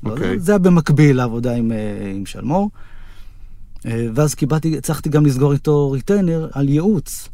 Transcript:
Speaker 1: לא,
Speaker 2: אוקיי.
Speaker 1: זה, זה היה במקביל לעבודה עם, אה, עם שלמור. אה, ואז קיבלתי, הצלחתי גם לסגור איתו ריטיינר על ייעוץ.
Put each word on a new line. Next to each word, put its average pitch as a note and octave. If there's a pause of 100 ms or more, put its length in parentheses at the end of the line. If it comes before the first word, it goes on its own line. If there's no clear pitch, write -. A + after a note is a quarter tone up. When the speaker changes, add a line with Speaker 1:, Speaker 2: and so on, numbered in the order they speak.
Speaker 1:
לא, -
Speaker 2:
אוקיי. G#2+
Speaker 1:
זה, F3+
זה F#3+
היה G#3
במקביל D3+
לעבודה A#2+
עם, A#2
אה, G#2
עם G2
שלמור. F3+ (1160)
אה, A#2
ואז D3
קיבלתי, D#3
הצלחתי D3+
גם D3+
לסגור C#3
איתו C#3+
ריטיינר E3
על C#3
ייעוץ. D#3+